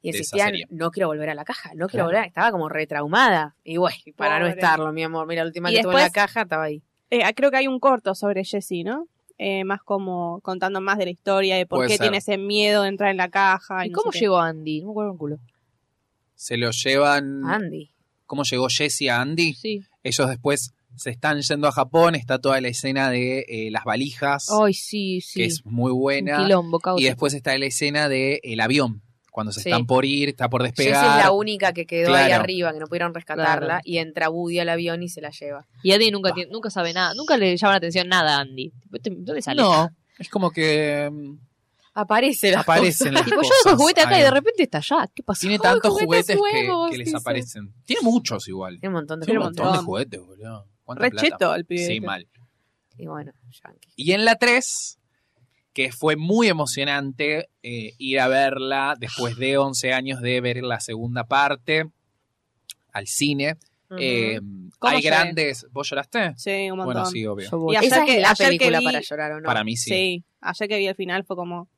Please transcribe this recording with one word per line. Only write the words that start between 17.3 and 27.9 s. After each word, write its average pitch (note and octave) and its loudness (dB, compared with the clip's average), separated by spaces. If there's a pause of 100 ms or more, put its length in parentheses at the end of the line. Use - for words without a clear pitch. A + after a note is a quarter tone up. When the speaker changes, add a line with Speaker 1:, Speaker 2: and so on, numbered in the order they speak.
Speaker 1:
Andy. D#3+ -6 (340)
Speaker 2:
¿Cómo C#3+ -6
llegó B2+ 0
Jessie C#3+ -2
a A#2+ 2
Andy? D#3+ 0
Speaker 4:
Sí. G#3 -8 (200)
Speaker 2:
Ellos B2+ 0
después C3 -2 (220)
se - -10
están D3 -2
yendo D3 -2
a C#3+ 4
Japón, D#3+ 4
está C3 -2
toda C3+ 2
la B2+ -4
escena C3+ -2
de, B2+ -2
eh, A2 -8
las G#2+ -6
valijas, C3+ -2
Speaker 4:
Ay, G#3 4
sí, F#3+ -6
sí. - -10
Speaker 2:
que F3+ 2
es E3 -4
muy A#2+ -2
buena. C#3 0
Speaker 4:
Un D3 2
quilombo, F3 2
Speaker 2:
Y E3 -2
Speaker 4:
caótico. F3+ 2
Speaker 2:
después C3+ 0
está C3+ -2
la C3+ -2
escena D3 0